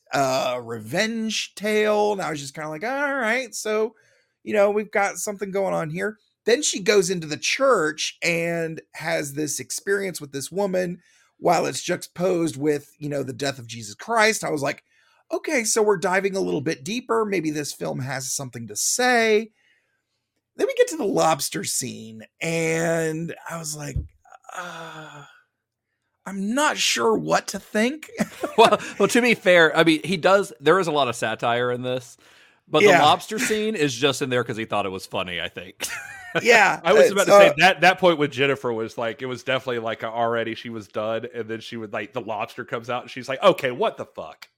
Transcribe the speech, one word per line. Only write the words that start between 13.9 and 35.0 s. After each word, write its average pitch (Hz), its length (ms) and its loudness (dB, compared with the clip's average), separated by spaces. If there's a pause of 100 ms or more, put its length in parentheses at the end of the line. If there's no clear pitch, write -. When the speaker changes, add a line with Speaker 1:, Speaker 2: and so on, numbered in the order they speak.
Speaker 1:
Christ. 220 500 2
I 156 60 -4
was 151 120 -2
like, 139 220 -4 (480)
"Okay, 311 320 -2
so 220 180 2
we're 208 160 4
diving 190 380 0
a 196 40 0
little 180 200 0
bit 139 240 -4
deeper. 226 400 -2
Maybe 185 260 -2
this 147 220 -6
film 151 280 -6
has 131 320 -6
something 120 360 -10
to 104 80 -12
say." 226 760 2 (1040)
Then 392 100 0
we 539 80 -4
get 480 140 4
to 320 100 -8
the 269 80 -4
lobster 160 580 0
scene, 110 600 -8 (180)
and 165 920 -2 (140)
I 165 100 -10
was 151 160 -10
like, 143 220 -10 (600)
"Uh, 160 680 -14 (1000)
I'm 196 280 -4
not 285 240 2
sure 226 380 2
what 165 320 0
to 202 100 -10
think." 240 580 -4
<laughs> - 40 -10 (360)
Speaker 2:
Well, - 240 8 (200)
well, 196 80 6
to - 120 4
be 233 140 4
fair, 165 420 6
I 165 60 6
mean, 160 220 4
he 180 120 -2
does, 185 440 2
there 156 180 4
is 180 80 0
a 165 60 -2
lot 143 160 2
of 117 80 -4
satire 120 560 -2
in 123 100 -6
this, 127 340 -8 (520)
but 156 160 2
the - 20 8
Speaker 1:
Yeah. 175 160 8
Speaker 2:
lobster 180 380 2
scene 214 340 0
is 147 180 0
just 131 300 0
in 131 80 -4
there 123 140 2
'cause 113 120 -6
he 110 80 -4
thought 104 220 -2
it 95 40 -4
was 92 160 -10